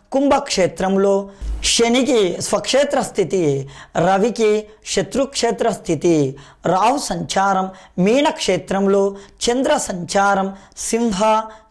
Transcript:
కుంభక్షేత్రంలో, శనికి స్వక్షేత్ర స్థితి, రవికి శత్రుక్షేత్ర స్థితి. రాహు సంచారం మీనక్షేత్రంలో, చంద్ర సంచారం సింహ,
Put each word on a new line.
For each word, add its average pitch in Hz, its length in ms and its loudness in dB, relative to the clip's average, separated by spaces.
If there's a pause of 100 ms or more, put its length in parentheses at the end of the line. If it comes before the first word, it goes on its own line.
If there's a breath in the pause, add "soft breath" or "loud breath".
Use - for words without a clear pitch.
(120)
కుంభక్షేత్రంలో, 196 1160 2 (360 loud breath)
శనికి 233 800 2
స్వక్షేత్ర 269 580 0
స్థితి, 185 420 -2 (640 loud breath)
రవికి 208 600 2 (260 loud breath)
శత్రుక్షేత్ర 233 800 -2
స్థితి. 170 460 0 (500 loud breath)
రాహు 202 320 2
సంచారం 190 680 -2 (300 loud breath)
మీనక్షేత్రంలో, 196 1160 0 (300 loud breath)
చంద్ర 262 320 0
సంచారం 196 720 -2 (280 loud breath)
సింహ, 226 440 -2 (500 loud breath)